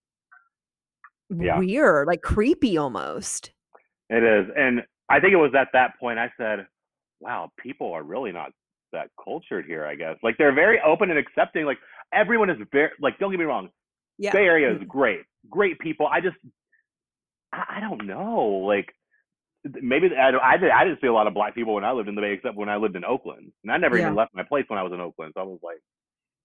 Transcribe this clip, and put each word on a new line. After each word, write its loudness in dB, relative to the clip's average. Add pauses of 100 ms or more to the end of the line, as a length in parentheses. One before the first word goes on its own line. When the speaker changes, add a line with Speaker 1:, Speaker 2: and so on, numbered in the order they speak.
(1300)
Speaker 1:
Yeah. -2
Speaker 2:
weird, 2
like, -2
creepy 0
almost. -6 (560)
Speaker 1:
It 2
is. 4
And 0 (240)
I 4
think 4
it 8
was 4
at 4
that 2
point -4
I -4
said, -6 (540)
"Wow, -10
people -10
are -8
really -8
not -12 (400)
that -10 (120)
cultured -10
here, -8
I -8
guess." -8
Like, -2
they're 6
very 4
open 2
and 0
accepting. -2
Like, -2 (360)
everyone 2
is 0 (160)
very, 4 (100)
like, -2
don't -2
get -4
me -2
wrong. -4 (460)
Speaker 2:
Yeah. -6
Speaker 1:
Bay 6
Area 6
is -6
Speaker 2:
Mm. -14
Speaker 1:
great. 0 (240)
Great 0
people. -4
I 0
just, -4 (1120)
I, -8 (120)
I -10
don't -8
know. -6 (260)
Like, 0 (760)
th-, -14
maybe 2
th-, -6
I 6
don't, 2
I 6
did, 2
I 6
didn't -2
see 2
a 4
lot 4
of -4
Black -2
people -4
when -2
I -2
lived -6
in -8
the -4
Bay, -2
except -8
when -6
I -2
lived -2
in -10
Oakland. -8 (100)
And -8
I 0
never 2
even -2
Speaker 2:
Yeah. -2
Speaker 1:
left 0
my -6
place -2
when -6
I -2
was -6
in -8
Oakland. -12
So -8
I -8
was -16
like, -12 (680)